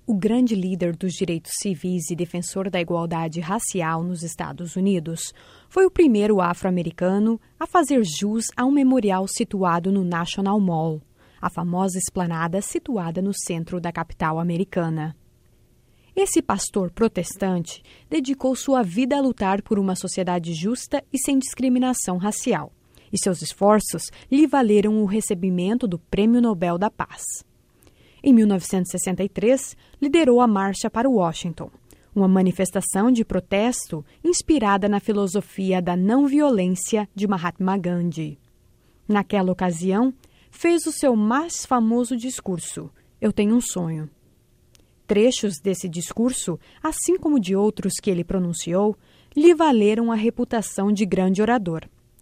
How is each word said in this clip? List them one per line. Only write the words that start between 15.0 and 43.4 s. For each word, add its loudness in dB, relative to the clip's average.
Esse 0
pastor -2
protestante -2
dedicou -2
sua 2
vida 0
a 2
lutar 0
por -2
uma 0
sociedade -4
justa -4
e -4
sem 0
discriminação -2
racial, -4
e -4
seus -2
esforços 2
lhe 6
valeram 4
o 2
recebimento 0
do -4
Prêmio 2
Nobel 0
da 0
Paz. -12
Em 8
mil 8
novecentos 0
e -6
sessenta -4
e -4
três, 0
liderou 4
a 4
Marcha -2
para 0
Washington, -2
uma 4
manifestação 2
de 4
protesto -2
inspirada 2
na 2
filosofia -2
da -2
não 4
violência 0
de -2
Mahatma -2
Gandhi. -4
Naquela 0
ocasião, 0
fez 0
o -4
seu 2
mais 0
famoso 0
discurso, -8
Eu 0
Tenho 2